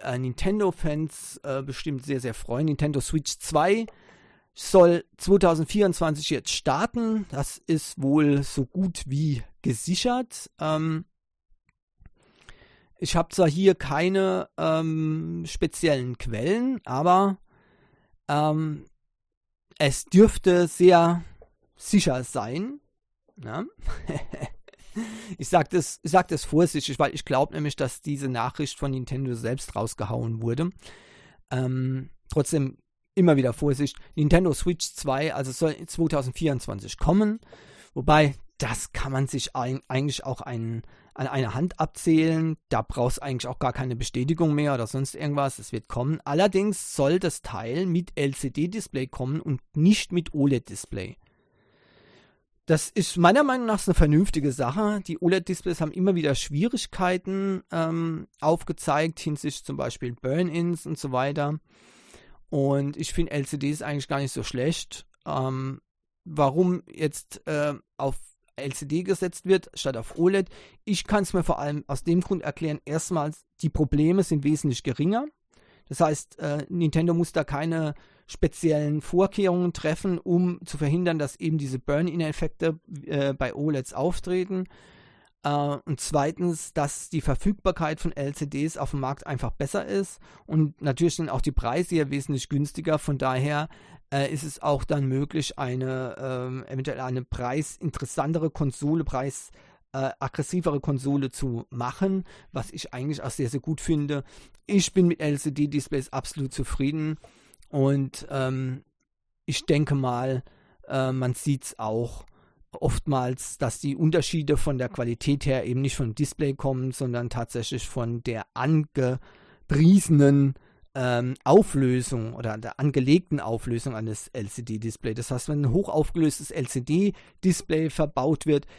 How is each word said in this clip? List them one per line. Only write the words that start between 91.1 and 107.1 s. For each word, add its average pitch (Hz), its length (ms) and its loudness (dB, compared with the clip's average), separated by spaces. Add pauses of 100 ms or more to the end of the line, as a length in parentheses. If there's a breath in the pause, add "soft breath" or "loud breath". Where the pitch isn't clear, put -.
sind 160 120 -4
auch 123 120 -2
die - 100 0
Preise 139 460 -2
hier 143 160 0
wesentlich 139 360 -4
günstiger. 151 520 -2
Von 143 180 -2
daher, 143 500 -2 (460 loud breath)
äh, 139 180 0
ist 147 120 -6
es - 180 -12
auch 143 220 0
dann 143 220 0
möglich, 139 520 -2
eine, 131 640 -4
ähm, 127 480 -6
eventuell 131 320 -6
eine 127 240 -4
preisinteressantere 151 1300 -4
Konsole, 147 520 -2
preis-, 135 480 -6 (420 soft breath)
äh, 135 180 -2 (100)
aggressivere 151 580 -2
Konsole 135 540 0
zu 120 380 -6
machen, 185 520 -2 (300 loud breath)
was - 180 -8
ich - 240 -12
eigentlich 139 300 -6
auch 131 60 -4
sehr, 131 180 -2
sehr 135 100 -4
gut 156 220 -4
finde. 147 420 0 (440 loud breath)
Ich 190 260 2
bin 180 160 6
mit 170 120 0
L-C-D-Displays 143 920 -2
absolut 135 420 -6
zufrieden. 151 600 -2 (540 soft breath)